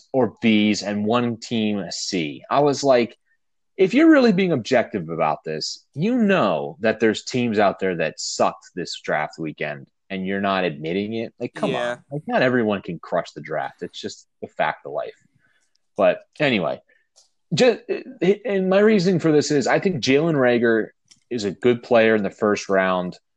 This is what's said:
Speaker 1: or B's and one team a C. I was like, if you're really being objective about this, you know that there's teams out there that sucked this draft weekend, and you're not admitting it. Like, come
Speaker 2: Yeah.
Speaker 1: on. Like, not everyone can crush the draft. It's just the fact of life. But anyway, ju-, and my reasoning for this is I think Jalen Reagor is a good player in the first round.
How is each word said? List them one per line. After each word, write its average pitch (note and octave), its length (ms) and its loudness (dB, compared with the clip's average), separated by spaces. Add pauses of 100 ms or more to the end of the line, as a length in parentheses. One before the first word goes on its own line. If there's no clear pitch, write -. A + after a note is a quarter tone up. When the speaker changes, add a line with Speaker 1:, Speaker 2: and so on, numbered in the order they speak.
(120)
Speaker 1:
or B2 300 0
B's G#2+ 420 2
and G#2 220 -4
one A#2+ 320 -2
team G#2+ 420 -4
a E2+ 120 -10
C. D2 580 -6
I C3 100 0
was C#3+ 240 0
like, B2 340 2 (600)
if F#3+ 160 2
you're D#4+ 160 6
really C4 220 6
being F3+ 220 2
objective A2 560 0
about D#2+ 340 -2
this, - 420 -8 (100)
you G#3+ 220 -2
know G#2+ 600 0
that A2 220 0
there's A2 240 0
teams A#2+ 340 -2
out F#2+ 200 2
there F#2+ 180 -2
that D#2+ 240 -4
sucked - 520 -4
this E2+ 300 -10
draft D2+ 340 -4
weekend, D2+ 500 -10 (220)
and F#2+ 160 -8
you're G2 140 -4
not G2 240 -2
admitting F2 500 -4
it. A2+ 260 -8
Like, B2 140 -8
come - 180 -4
Speaker 2:
Yeah. B2 200 -4
Speaker 1:
on. A#2+ 180 -12
Like, D3 160 -10
not A#3 160 0
everyone A#2 400 2
can E2+ 180 -10
crush - 320 -6
the D#2 100 -16
draft. D2 420 -8
It's - 160 -14
just - 300 -14 (120)
the F#2+ 60 -14
fact - 380 -6
of C#2+ 80 -12
life. B1 220 -10 (840)
But F#2+ 240 2 (180)
anyway, G2 420 0 (720)
ju-, A3 280 4 (640)
and F#3+ 240 -2
my F#3+ 100 4
reasoning G3 400 4
for D#3 140 2
this D3 180 2
is C3 160 0
I C#3 120 2
think E3 220 -2
Jalen D3 340 2
Reagor A#2+ 540 2 (400)
is A#2+ 140 -6
a G2 80 -2
good A#2+ 320 0
player A2 320 4
in G#2+ 80 2
the F#2 60 -2
first G#2 400 -2
round. F#2 500 0 (180)